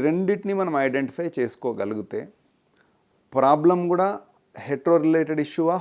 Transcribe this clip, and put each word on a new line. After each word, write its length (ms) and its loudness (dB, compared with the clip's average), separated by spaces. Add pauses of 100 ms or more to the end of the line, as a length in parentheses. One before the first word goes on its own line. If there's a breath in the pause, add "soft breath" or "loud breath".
రెండింటిని 560 0
మనం 120 -4 (120)
ఐడెంటిఫై 380 -4 (140)
చేసుకోగలిగితే 800 -4 (1160 soft breath)
ప్రాబ్లం 440 4 (120)
కూడా 160 0 (580)
hetero 280 0 (100)
రిలేటెడ్ 400 2
ఇష్యూవా, 360 0